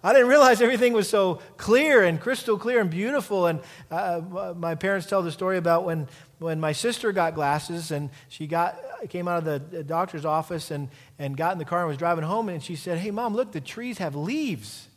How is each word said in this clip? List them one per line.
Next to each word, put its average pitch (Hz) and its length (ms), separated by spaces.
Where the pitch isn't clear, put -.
I 196 100
didn't 254 140
realize 254 340
everything 240 320
was 214 160
so 190 300
clear 254 460
and 165 160
crystal 233 380
clear 233 240
and 185 80
beautiful." 196 580
And, 165 140
uh, 170 320
m-, 180 380
my 165 160
parents 190 320
tell 196 160
the 170 80
story 185 260
about 170 260
when, 160 240
when 160 220
my 156 140
sister 233 380
got 170 220
glasses 160 560
and 143 220
she - 180
got, 165 320
came 175 180
out 175 120
of 160 60
the, 156 320
the 160 60
doctor's 160 420
office 156 440
and, 143 200
and 139 180
got 165 180
in 185 40
the 151 80
car 175 140
and 175 80
was 143 100
driving 165 280
home, 214 220
and 170 140
she 175 140
said, 170 240
"Hey, 202 100
Mom, 214 240
look, 226 200
the 156 80
trees 233 360
have 156 180
leaves." 170 800